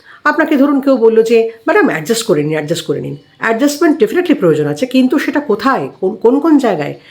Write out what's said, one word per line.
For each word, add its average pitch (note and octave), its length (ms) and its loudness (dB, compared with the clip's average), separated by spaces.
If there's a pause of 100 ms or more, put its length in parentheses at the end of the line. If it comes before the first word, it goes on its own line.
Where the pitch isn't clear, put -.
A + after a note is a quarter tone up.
(240)
আপনাকে D4+ 320 0
ধরুন C#4 240 2
কেউ C4+ 160 2
বললো A3 260 4
যে, A3+ 280 2 (160)
"ম্যাডাম E4 220 2
অ্যাডজাস্ট D#3+ 380 -4
করে D3+ 160 0
নিন, D3+ 100 -2
অ্যাডজাস্ট D3+ 340 -4
করে - 140 -4
নিন।" C#3+ 160 -10 (220)
অ্যাডজাস্টমেন্ট C#4 640 0
definitely D#4+ 320 0
প্রয়োজন D3+ 320 0
আছে, D3 200 -4
কিন্তু C4 320 0
সেটা C#4+ 220 -2
কোথায়, A3+ 480 -2 (120)
কোন, F#3+ 140 -2
কোন C4 260 0
কোন D#4 180 4
জায়গায়? D3+ 360 -2 (160)